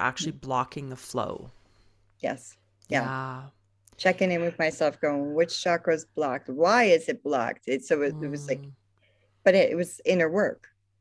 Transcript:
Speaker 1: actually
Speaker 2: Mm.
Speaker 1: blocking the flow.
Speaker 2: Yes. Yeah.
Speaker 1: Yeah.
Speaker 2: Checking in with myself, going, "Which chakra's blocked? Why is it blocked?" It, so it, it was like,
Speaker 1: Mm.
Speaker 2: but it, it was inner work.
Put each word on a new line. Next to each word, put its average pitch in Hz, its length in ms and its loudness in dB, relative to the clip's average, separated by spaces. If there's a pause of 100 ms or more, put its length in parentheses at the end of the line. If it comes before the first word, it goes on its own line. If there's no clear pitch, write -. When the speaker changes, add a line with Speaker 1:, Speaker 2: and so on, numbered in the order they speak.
Speaker 1:
actually 151 220 -4
Speaker 2:
Mm. 143 100 -20
Speaker 1:
blocking 131 480 -4
the 131 60 -12
flow. - 560 -6 (760)
Speaker 2:
Yes. - 300 -8 (320)
Yeah. 135 140 0
Speaker 1:
Yeah. 131 380 -8 (560)
Speaker 2:
Checking 185 340 2
in 170 100 0
with 170 160 -4
myself, 160 420 -2
going, 147 360 -2
"Which 170 260 0
chakra's 170 440 0 (120)
blocked? 143 320 -4
Why 185 360 4
is 165 220 4
it 131 140 -4
blocked?" 131 460 -2
It, 135 180 -2
so 156 160 2
it, 143 220 0
it 143 120 -4
was 143 120 -10
like, 139 160 -4
Speaker 1:
Mm. 139 80 -16 (720)
Speaker 2:
but 185 100 8
it, 190 200 6
it - 20 0
was 170 280 -4
inner 165 260 4 (120)
work. - 260 -4 (340)